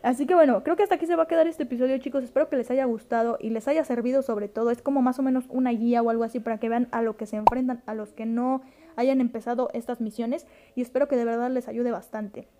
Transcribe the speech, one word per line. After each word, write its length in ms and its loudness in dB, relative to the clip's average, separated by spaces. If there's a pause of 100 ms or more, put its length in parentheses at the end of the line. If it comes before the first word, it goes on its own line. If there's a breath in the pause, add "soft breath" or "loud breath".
Así 240 0
que 80 4
bueno, 280 6
creo 140 0
que 60 2
hasta 140 2
aquí 100 -4
se 100 2
va 60 2
a 60 0
quedar 180 4
este 160 -4
episodio, 340 0
chicos. 260 -4
Espero 280 0
que 60 0
les 140 -2
haya 140 2
gustado 560 -2
y 80 -6
les 200 -4
haya 160 2
servido 360 0
sobre 280 -4
todo. 220 0
Es 120 -2
como 180 2
más 180 2
o 40 0
menos 260 0
una 220 0
guía 320 2
o 80 2
algo 140 0
así 160 -6
para 200 -4
que 80 -2
vean 240 0
a 80 -2
lo 160 -2
que 80 -8
se 120 -8
enfrentan, 500 2
a 80 -8
los 180 -10
que 140 -10
no 340 -2 (360 loud breath)
hayan 260 2
empezado 500 -2
estas 300 -6
misiones. 440 -4 (280 loud breath)
Y 80 -2
espero 260 0
que 80 0
de 80 2
verdad 260 -2
les 180 -4
ayude 220 -2
bastante. 580 -10 (120)